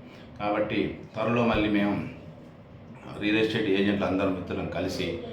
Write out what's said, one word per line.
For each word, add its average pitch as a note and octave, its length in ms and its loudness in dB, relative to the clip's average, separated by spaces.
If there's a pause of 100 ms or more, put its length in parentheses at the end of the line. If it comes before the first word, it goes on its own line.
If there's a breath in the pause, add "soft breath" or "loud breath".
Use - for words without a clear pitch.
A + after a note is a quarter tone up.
(400 loud breath)
కాబట్టి G#2 600 0 (140)
త్వరలో A#2 320 2
మళ్ళీ G#2+ 240 4
మేము G2+ 400 2 (1080)
రియల్ G#2 180 4
ఎస్టేట్ A2 320 2
ఏజెంట్లు G2 360 4
అందరం F#2+ 280 2
మిత్రులం F2 340 -4
కలిసి E2+ 520 -2 (140)